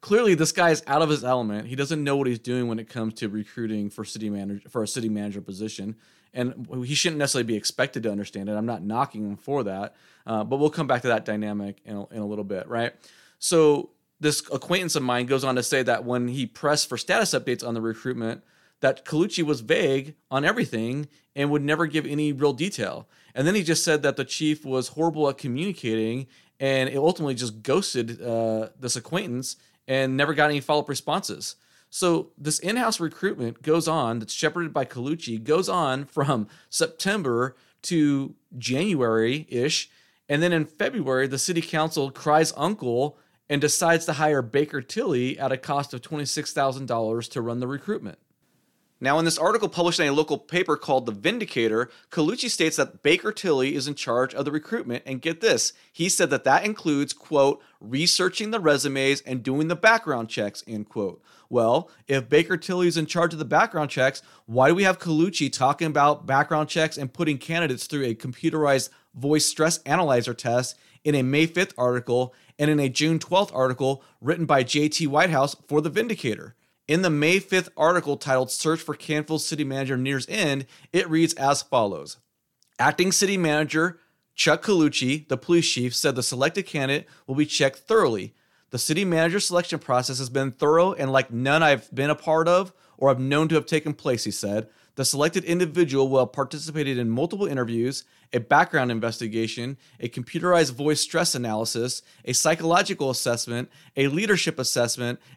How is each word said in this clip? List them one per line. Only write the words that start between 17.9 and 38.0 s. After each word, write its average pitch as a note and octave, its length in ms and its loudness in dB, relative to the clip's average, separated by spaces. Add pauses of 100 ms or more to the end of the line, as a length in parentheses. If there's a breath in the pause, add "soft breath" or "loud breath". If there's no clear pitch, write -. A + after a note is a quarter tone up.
that C3+ 240 0
Colucci F3 380 0
was D3 180 0
vague C#3 540 0 (160)
on C#3 160 0
everything C#3+ 600 -2 (280 soft breath)
and C#3+ 140 0
would D3 120 2
never D#3 220 2
give D3+ 220 -2
any D3 260 -2
real C#3+ 220 2
detail. B2 520 -6 (280 soft breath)
And C3+ 120 0
then F#3 80 2
he G#3+ 80 2
just D#3 220 2
said D3+ 180 2
that C#3 140 2
the C3+ 80 -2
chief D3+ 400 -2
was C3 240 -2
horrible D#3 400 0
at - 80 -2
communicating B2+ 880 -4 (340 soft breath)
and C3+ 280 2
it C3+ 80 -4
ultimately D3+ 380 0
just A2 300 -8
ghosted, B2 580 -2
uh, A2+ 460 -2 (100)
this B2+ 160 -6
acquaintance B2+ 640 -6 (320 soft breath)
and C3 280 0
never D3 160 2
got D3+ 160 4
any D3 120 0
follow-up D3 280 0
responses. D3 680 -6 (340 soft breath)
So E3+ 480 0
this D3+ 220 -4
in-house A3+ 400 -2
recruitment D3 600 -4
goes D#3+ 260 2
on, B2 320 0
that's G#2+ 120 -10
shepherded D#3+ 400 -2
by C#3+ 120 0
Colucci, B2 580 -8
goes D#3+ 260 2
on C#3+ 360 0
from C3+ 420 0 (240 soft breath)
September C3 880 -2 (260 soft breath)
to D3 540 0 (200)